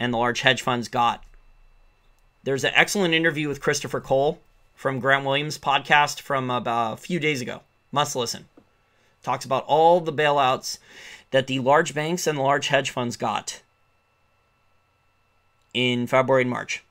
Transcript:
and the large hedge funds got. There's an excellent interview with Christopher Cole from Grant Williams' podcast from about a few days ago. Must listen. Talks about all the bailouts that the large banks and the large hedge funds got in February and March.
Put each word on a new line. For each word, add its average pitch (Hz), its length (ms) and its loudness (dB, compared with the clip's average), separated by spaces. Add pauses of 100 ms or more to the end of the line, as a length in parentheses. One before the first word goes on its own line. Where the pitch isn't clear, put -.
and 123 120 -2
the 117 60 0
large 120 220 0
hedge 131 200 2
funds 120 280 -2
got. 120 340 0 (1200)
There's 135 220 -2
an - 100 -2
excellent 175 400 2
interview 156 340 0
with 139 140 -8
Christopher 143 400 -2
Cole 139 360 0 (360)
from 135 260 -4
Grant 135 240 2
Williams' 139 320 -2
podcast 143 640 0
from 131 300 -4
about 117 420 -2
a - 60 -10
few 180 200 -6
days 147 220 -2
ago. 110 220 -10 (280)
Must 139 240 -2
listen. 120 300 -6 (800)
Talks 131 240 -4
about 127 200 -2
all 165 340 6
the 160 120 -4
bailouts 143 640 0 (540)
that 131 160 2
the 131 140 -4
large 143 340 4
banks 160 320 -4
and 151 100 0
the 135 60 -2
large 139 260 0
hedge 139 220 0
funds 120 260 -4
got - 460 -6 (2000)
in 123 340 0
February 131 360 4
and 123 80 -2
March. - 400 -8